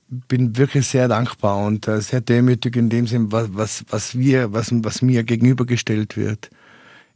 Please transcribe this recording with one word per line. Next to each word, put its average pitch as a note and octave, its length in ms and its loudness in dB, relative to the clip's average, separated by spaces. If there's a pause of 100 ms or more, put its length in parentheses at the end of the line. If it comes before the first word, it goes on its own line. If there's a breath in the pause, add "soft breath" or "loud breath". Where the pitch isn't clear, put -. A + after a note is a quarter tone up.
bin B2 500 -2
wirklich C3+ 280 2
sehr B2+ 220 2
dankbar G#2 560 -2
und, G#2+ 240 -2
äh, G#2+ 140 0
sehr B2+ 180 -2
demütig A#2+ 560 2
in A#2 140 2
dem A#2+ 160 0
Sinn, A2 260 -2
was, A2+ 200 0
was, G#2 360 -6
was A2+ 300 -6
wir, B2+ 340 2
was, A2 200 -2
was A2 280 -2
mir B2 220 2
gegenübergestellt A#2+ 960 0
wird. G#2+ 320 -6 (640 soft breath)